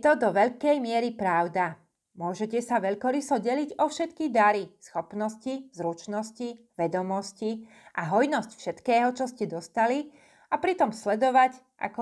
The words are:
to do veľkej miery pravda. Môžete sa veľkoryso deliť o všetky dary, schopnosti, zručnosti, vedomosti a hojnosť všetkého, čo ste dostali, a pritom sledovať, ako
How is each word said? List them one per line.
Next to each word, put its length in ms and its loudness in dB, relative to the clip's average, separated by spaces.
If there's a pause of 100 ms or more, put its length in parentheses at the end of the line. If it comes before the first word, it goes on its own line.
to 160 6
do 160 2
veľkej 480 2
miery 320 0
pravda. 640 0 (380)
Môžete 500 -4
sa 140 0
veľkoryso 640 -2
deliť 400 -2
o 80 2
všetky 420 -4
dary, 460 4
schopnosti, 960 -8
zručnosti, 840 -8 (220)
vedomosti 880 -4 (260)
a 140 -4
hojnosť 480 0
všetkého, 580 0
čo 160 -4
ste 220 -6
dostali, 580 -2 (460)
a 80 -2
pritom 320 2
sledovať, 640 2 (240)
ako 200 -6